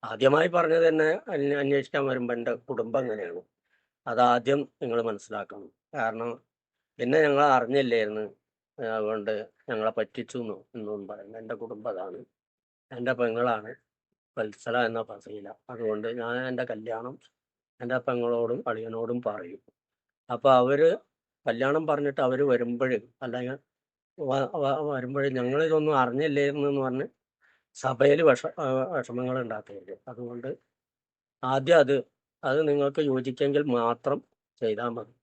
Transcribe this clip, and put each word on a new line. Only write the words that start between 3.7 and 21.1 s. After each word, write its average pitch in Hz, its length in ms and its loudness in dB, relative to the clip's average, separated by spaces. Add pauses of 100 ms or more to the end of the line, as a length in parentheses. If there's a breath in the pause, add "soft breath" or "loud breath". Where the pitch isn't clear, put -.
അതാദ്യം 123 540 4 (160)
നിങ്ങൾ 120 240 -2
മനസ്സിലാക്കണം." 104 680 -8 (240)
കാരണം 113 360 -4 (680)
പിന്നെ 127 220 2
ഞങ്ങൾ 147 280 4
അറിഞ്ഞില്ലായിരുന്നു, 117 760 2 (520)
ഏ, 120 120 -8
അതുകൊണ്ട് 110 440 -2 (320)
ഞങ്ങളെ 110 260 -2
പറ്റിച്ചു 113 460 -6
എന്നോ 110 200 -8 (140)
എന്നും 104 360 -8
പറയുന്നത്. 104 320 -14
"എൻ്റെ 113 160 -10
കുടുംബം 110 340 -10
അതാണ്, 95 300 -8 (720)
എൻ്റെ 123 220 -4
പെങ്ങളാണ് 117 580 -2 (680)
വത്സല 113 480 -6
എന്ന 113 180 -2
ഫസീല. 104 440 -14 (220)
അതുകൊണ്ട് 113 460 -4
ഞാൻ 120 260 -6
എൻ്റെ 127 240 -4
കല്യാണം 117 500 -8 (640)
എൻ്റെ 127 200 -2
പെങ്ങളോടും 120 680 0
അളിയനോടും 113 540 -4
പറയും." 101 400 -8 (680)
അപ്പൊ 120 240 2
അവര് 135 360 6 (560)